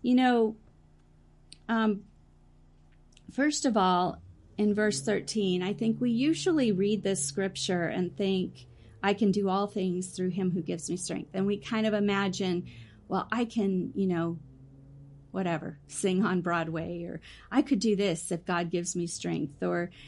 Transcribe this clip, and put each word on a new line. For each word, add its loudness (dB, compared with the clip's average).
You 4
know, 4
um, 2
first 2
of 4
all, 4
in 4
verse 2
thirteen, 0
I -2
think 0
we 0
usually 2
read 2
this 0
scripture -2
and -2
think, -2
"I 2
can 4
do 2
all 0
things -2
through -2
him 0
who -2
gives -6
me -2
strength." -8
And 0
we 0
kind -2
of 2
imagine, 0
"Well, -2
I 0
can, 0
you 0
know, 0
whatever, -4
sing 0
on 2
Broadway, -2
or -10
I 4
could 2
do 4
this 0
if -4
God -2
gives -2
me -2
strength," -6
or, -2